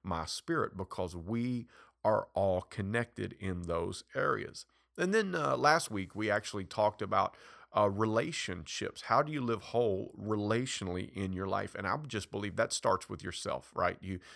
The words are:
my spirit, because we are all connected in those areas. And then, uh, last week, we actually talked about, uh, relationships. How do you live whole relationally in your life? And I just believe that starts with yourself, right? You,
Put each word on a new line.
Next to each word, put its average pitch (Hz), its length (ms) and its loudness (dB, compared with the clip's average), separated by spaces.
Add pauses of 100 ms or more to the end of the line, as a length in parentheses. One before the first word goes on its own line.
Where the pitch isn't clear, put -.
my 82 220 -2
spirit, - 500 -2
because 90 400 -6
we 117 500 -4 (380)
are 107 300 4
all 92 280 2
connected 104 760 -4
in 90 240 -4
those 85 400 -2 (100)
areas. 135 540 -2 (320)
And 180 160 0
then, 196 220 2
uh, 139 200 2
last 147 320 4
week, 98 280 -4
we 107 120 0
actually 104 360 0
talked 104 360 2
about, 98 360 2 (380)
uh, 104 140 6
relationships. 107 1120 -2
How 120 200 4
do 151 100 -2
you 151 80 -2
live 117 220 0
whole 110 580 0
relationally 104 920 0
in 95 180 -2
your 92 140 -2
life? 98 280 -2
And 98 120 -6
I 101 100 2 (100)
just 110 240 -4
believe 101 260 -4
that 113 140 2
starts - 380 2
with - 160 -8
yourself, 76 500 -6
right? 90 280 2
You, 95 160 -6 (180)